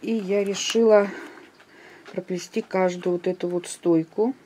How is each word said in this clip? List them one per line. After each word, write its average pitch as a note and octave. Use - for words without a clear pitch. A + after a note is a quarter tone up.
И A3
я G3+
решила G#3
проплести F3+
каждую F#3
вот F3
эту F#3
вот F3
стойку F3